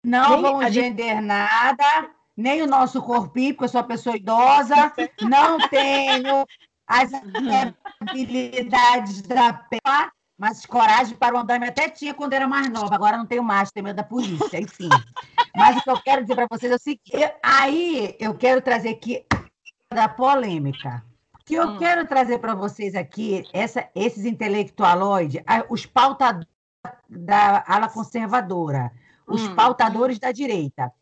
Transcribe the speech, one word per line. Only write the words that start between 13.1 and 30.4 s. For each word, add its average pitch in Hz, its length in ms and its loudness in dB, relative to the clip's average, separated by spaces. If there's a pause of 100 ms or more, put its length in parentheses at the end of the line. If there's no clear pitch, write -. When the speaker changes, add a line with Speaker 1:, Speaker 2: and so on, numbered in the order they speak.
Speaker 1:
não 233 80 -6
tenho 240 180 -2
mais, 202 280 0
tenho 202 140 -10
medo 202 100 -8
da 196 80 -6
polícia, 214 560 -4
enfim. 185 300 -10 (680)
Mas 254 220 6
o 262 60 -2
que - 60 -4
eu 247 120 0
quero 269 200 0
dizer 240 140 -4
pra 240 140 0
vocês 240 220 -4
é 247 40 2
o 247 40 -6
seguinte, 277 340 -10
eu, 302 160 0 (120)
aí 277 800 0
eu 220 140 -4
quero 254 280 2
trazer 233 280 -2
aqui 226 360 -8 (680)
da 220 160 2
polêmica. 170 960 -2 (320)
O - 100 -20
que 294 100 -6
eu 330 120 0
Speaker 3:
Hum. 311 100 -8
Speaker 1:
quero 339 300 0
trazer 240 320 0
pra 226 160 -6
vocês 202 400 -8
aqui, 196 480 -6 (100)
essa, 220 400 -6
esses 208 320 -4
intelectualoides, 196 1200 0
a, 226 240 0
os 226 160 -6
pautadores 240 600 0 (640)
da 202 580 2
ala 208 200 2
conservadora, 190 1040 -4 (360)
os 226 160 -2
Speaker 3:
Hum. 196 120 -6
Speaker 1:
pautadores 233 640 2
da - 120 -4
direita. 165 600 -6 (100)